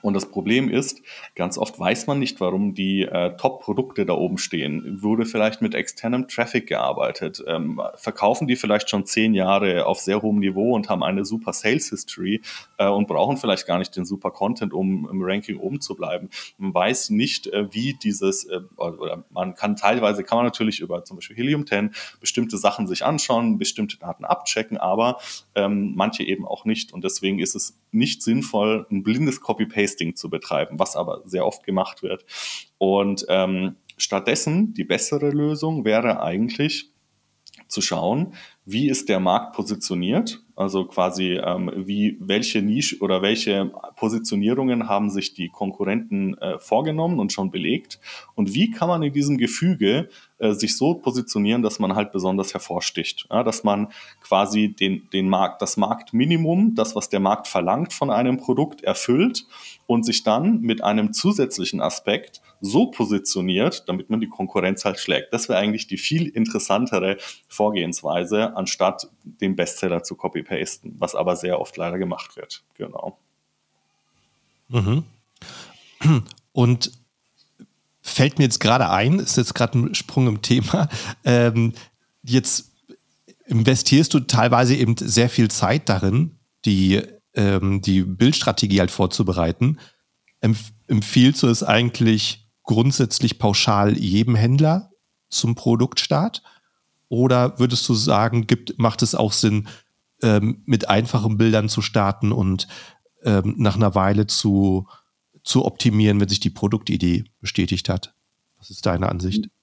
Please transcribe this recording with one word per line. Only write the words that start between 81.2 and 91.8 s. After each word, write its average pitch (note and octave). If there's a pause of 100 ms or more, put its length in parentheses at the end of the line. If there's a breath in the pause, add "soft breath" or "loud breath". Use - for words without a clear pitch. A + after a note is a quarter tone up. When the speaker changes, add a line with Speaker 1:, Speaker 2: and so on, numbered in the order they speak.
Speaker 2:
ähm, A#2 (480 loud breath)
jetzt - (720)
investierst C3+
du C#3+
teilweise A#2+
eben A#2+
sehr A2+
viel A2
Zeit A#2
darin, G#2 (260)
die, F#2+ (320)
ähm, G2
die F#2+
Bildstrategie G2
halt F2+
vorzubereiten. F#2 (600 loud breath)
Empf-, A2 (160)
empfiehlst B2
du C3
es A2+
eigentlich A2+ (180)